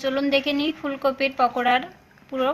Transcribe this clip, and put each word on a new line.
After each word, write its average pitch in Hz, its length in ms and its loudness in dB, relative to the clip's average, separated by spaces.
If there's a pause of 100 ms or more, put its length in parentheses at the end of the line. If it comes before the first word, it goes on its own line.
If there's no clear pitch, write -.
চলুন 269 320 0
দেখে 277 240 2
নিই 294 180 0
ফুলকপির 269 600 -2
পকোড়ার 247 440 2 (440)
পুরো 262 280 0